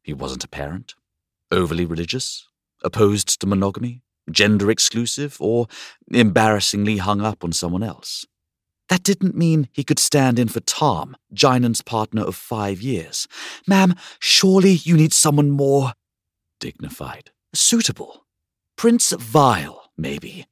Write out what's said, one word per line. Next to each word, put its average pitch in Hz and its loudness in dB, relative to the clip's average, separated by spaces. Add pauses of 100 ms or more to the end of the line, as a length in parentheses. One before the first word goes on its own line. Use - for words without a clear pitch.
He 76 -14
wasn't 65 -10
a - -12
parent, 80 -12 (560)
overly 87 -2
religious, 85 -10 (360)
opposed 104 0
to - -6
monogamy, 101 -2 (300)
gender 104 4
exclusive, 120 -4
or 113 0 (400)
embarrassingly 107 2
hung 101 -2
up 107 -6
on 85 -6
someone 90 -4
else. - -12 (600)
That 180 -2
didn't 190 -2
mean 160 2
he 139 -8
could - -2
stand 131 2
in 120 2
for - -6
Tom, 104 -2 (160)
Jinan's 123 2
partner 107 -4
of 92 -4
five 101 -6
years. 110 -8 (400)
"Ma'am, 190 4 (260)
surely 190 4
you 165 4
need 156 4
someone 147 2
more 139 2 (640)
dignified, - -14 (220)
suitable. - -2 (500)
Prince 233 2
Vile, 113 0
maybe. 78 -10